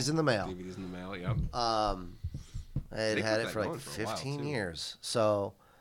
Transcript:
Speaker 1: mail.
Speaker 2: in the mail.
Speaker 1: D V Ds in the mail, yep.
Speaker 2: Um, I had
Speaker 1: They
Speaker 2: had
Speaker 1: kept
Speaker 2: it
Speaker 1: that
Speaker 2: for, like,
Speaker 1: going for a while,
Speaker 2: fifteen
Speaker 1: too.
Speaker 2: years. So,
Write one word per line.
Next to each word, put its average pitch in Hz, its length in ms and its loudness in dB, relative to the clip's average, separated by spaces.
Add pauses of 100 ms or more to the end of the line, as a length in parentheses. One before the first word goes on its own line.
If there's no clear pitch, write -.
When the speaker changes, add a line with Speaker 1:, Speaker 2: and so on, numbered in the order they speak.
Speaker 1:
mail. - 20 2
Speaker 2:
in 156 60 2
the 160 60 4
mail. 110 260 4
Speaker 1:
D 92 60 -4
V 90 100 -8
Ds 90 120 -8
in 98 60 -6
the 92 60 -6 (100)
mail, 92 180 -6
yep. 92 380 0
Speaker 2:
Um, 107 640 2 (760)
I - 80 -6
had 110 160 2
Speaker 1:
They 101 60 2
Speaker 2:
had 110 60 0 (100)
Speaker 1:
kept - 20 2
Speaker 2:
it 120 60 0
Speaker 1:
that - 60 -4
Speaker 2:
for, 110 80 0
like, 101 100 2
Speaker 1:
going 165 100 -6
for - 220 -6
a - 20 -2
while, 110 100 -2
Speaker 2:
fifteen 131 260 -4
Speaker 1:
too. 143 60 -4
Speaker 2:
years. 104 540 -4
So, 107 540 4 (260)